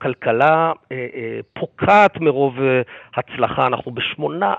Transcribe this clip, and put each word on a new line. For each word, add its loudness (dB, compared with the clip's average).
כלכלה, 2
אה, -10
אה, -8
פוקעת 2
מרוב, 2
אה, 2
הצלחה. -2
אנחנו -4
בשמונה -4